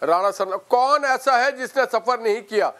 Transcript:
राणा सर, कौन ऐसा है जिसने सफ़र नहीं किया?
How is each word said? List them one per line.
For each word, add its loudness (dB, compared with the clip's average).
राणा 2
सर, -4
कौन 0
ऐसा 0
है 0
जिसने -2
सफ़र -2
नहीं -2
किया? 0